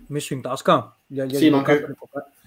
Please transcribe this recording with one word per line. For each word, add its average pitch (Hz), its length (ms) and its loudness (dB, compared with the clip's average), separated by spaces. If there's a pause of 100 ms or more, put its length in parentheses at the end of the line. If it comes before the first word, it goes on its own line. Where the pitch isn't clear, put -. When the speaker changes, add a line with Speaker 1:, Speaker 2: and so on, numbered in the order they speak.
Speaker 1:
Messo 143 280 -8
in 131 60 -6
tasca? 135 540 0 (120)
Gli 135 140 -10
ha, 135 40 -4
gli 131 100 -6
ha 143 40 -2
Speaker 2:
Sì, 147 120 6
ma 143 80 4
Speaker 1:
sboccato 139 200 2
Speaker 2:
anche 143 100 -6
Speaker 1:
le 139 100 -12
coper-, - 280 -14 (200)